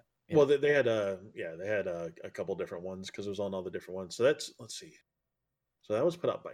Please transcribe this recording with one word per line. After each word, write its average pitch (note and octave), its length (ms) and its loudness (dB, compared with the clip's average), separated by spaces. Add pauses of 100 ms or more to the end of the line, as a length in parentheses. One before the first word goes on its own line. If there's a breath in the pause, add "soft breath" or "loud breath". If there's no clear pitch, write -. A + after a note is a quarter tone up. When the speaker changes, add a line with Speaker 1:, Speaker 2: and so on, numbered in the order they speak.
(280)
Speaker 1:
yeah. - 100 2
Speaker 2:
Well, D3 100 10
they, C#3+ 100 6
they C#3+ 160 4
had, C3+ 140 4
uh, G2+ 300 2 (180)
yeah, E2+ 200 -6
they F#2 120 -8
had, G2+ 200 0
uh, E2+ 200 -4 (160)
a F#2+ 80 -10
couple F#2+ 240 -4
different F2 280 -6
ones F#2 280 -8
'cause G2+ 160 -8
it - 20 -4
was G2 100 -4
on G2 140 -2
all F#2 80 -4
the F#2 100 -6
different F2+ 260 -8
ones. F#2 180 -8
So A#2 80 0
that's, D3 360 2
let's A#2 200 -14
see. E2 140 -18 (920)
So G#2+ 100 -4
that A2+ 120 4
was E3+ 100 2
put C3 160 -2
out - 120 -2
by - 100 -10